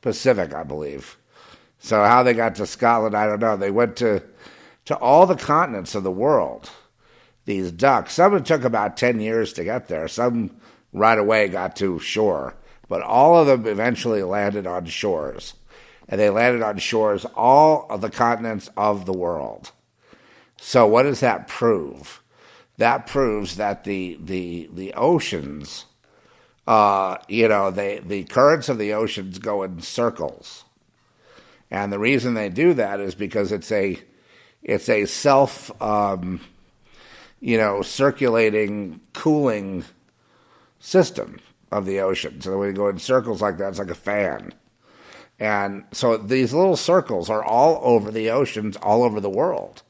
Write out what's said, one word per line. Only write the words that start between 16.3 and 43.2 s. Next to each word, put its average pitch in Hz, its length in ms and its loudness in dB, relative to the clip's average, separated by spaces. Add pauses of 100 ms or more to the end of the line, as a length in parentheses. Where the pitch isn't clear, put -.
landed 117 320 2
on 107 160 -4
shores, 107 460 0 (100)
all 143 560 6
of 104 100 -6
the 104 100 -4
continents 117 640 -2
of 101 300 0
the 95 60 -4
world. 82 600 -6 (840)
So 123 280 6
what 113 160 6
does 139 180 2
that 117 280 0
prove? 87 720 -2 (560)
That 120 280 2
proves 107 500 -2
that 101 280 -4
the, 92 380 -6
the, 87 500 -8
the 95 220 -12
oceans, 76 920 -2 (800)
uh, 98 500 2 (120)
you 113 200 2
know, 98 220 2
they, 101 280 -6
the 95 260 -8
currents 143 440 2
of 127 100 -2
the 104 140 -4
oceans 101 460 -6
go 101 240 -4
in 90 180 -10
circles. - 840 -6 (1040)
And 101 220 -4
the 101 60 -6
reason 120 360 0
they 107 140 -4
do 151 260 2
that 101 260 -2
is 95 140 -6
because 98 360 -4
it's 104 220 -6
a, 98 260 -2 (640)
it's - 260 -4
a 107 180 2
self, - 640 2 (120)
um, 98 580 -2 (1000)
you 117 180 0
know, 101 240 2
circulating, 107 1160 0 (120)
cooling 107 720 -2 (960)
system - 600 0 (320)
of 101 140 -2
the 98 140 -2
ocean. 92 400 -4
So 95 180 -6
when 101 100 -2
you 98 60 -6
go 101 140 0
in 95 100 -4
circles 117 440 -2